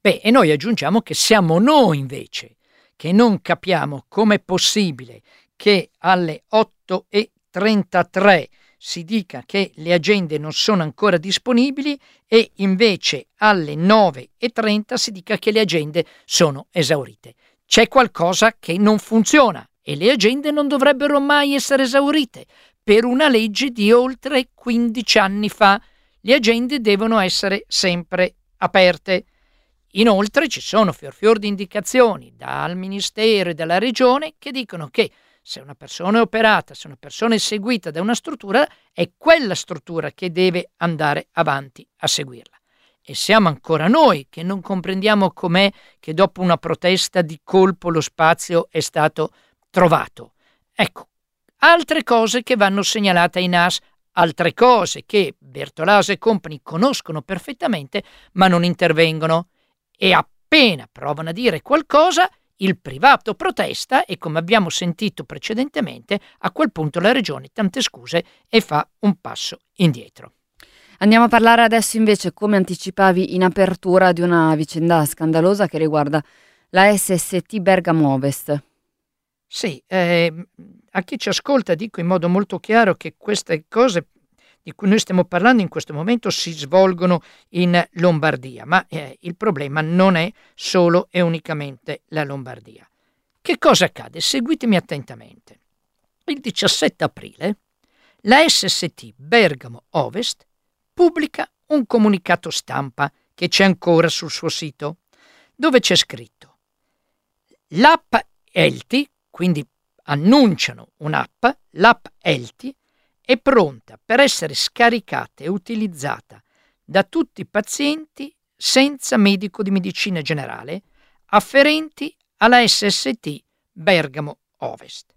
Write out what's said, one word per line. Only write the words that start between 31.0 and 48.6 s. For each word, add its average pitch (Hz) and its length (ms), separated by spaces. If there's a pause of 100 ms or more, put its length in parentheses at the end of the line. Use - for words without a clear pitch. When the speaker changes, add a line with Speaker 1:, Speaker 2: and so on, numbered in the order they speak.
Speaker 1:
fior 220 260
di 208 80
indicazioni 202 880
dal 139 400
Ministero 196 760
e 165 40
dalla 165 240
Regione 254 600
che 277 140
dicono 196 340
che - 240 (380)
se - 120
una 139 140
persona 185 440
è - 20
operata, 214 540
se - 140
una 135 120
persona 226 340
è 208 40
seguita 214 520
da 160 120
una 226 120
struttura, 247 540 (240)
è 175 240
quella 294 380
struttura 156 560
che 185 200
deve 180 460
andare 156 560
avanti 139 560 (120)
a 156 60
seguirla. 127 480 (460)
E - 140
siamo 202 340
ancora 156 400
noi 226 400
che - 140
non 190 180
comprendiamo 190 720
com'è 185 420 (280)
che 156 120
dopo 180 300
una 175 160
protesta 180 640
di 156 200
colpo 190 460
lo 160 140
spazio 165 680